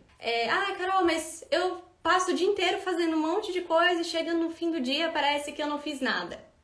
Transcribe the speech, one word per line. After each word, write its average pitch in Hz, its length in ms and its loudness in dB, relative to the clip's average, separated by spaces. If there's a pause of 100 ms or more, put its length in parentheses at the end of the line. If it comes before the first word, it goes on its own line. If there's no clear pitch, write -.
(200)
É, 233 300 -2
"Ah, 381 280 0
Carol, 370 280 2
mas - 440 -2
eu 359 320 0 (220)
passo 349 280 2
o 285 40 2
dia 349 120 2
inteiro 381 340 2
fazendo 339 340 0
um 320 60 2
monte 349 300 0
de 359 100 -2
coisa 339 400 4
e 339 40 -2
chega 330 280 -2
no 330 180 0
fim 339 200 -4
do 320 100 -2
dia, 285 300 0
parece 294 420 0
que 302 100 -6
eu 294 40 -2
não 294 120 -2
fiz 294 220 -6
nada." 185 380 -4 (240)